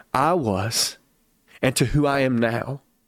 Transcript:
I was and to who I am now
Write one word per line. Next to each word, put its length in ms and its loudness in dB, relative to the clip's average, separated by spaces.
I 200 2
was 640 -2
and 140 0
to 100 2
who 220 2
I 140 0
am 160 2
now 440 -2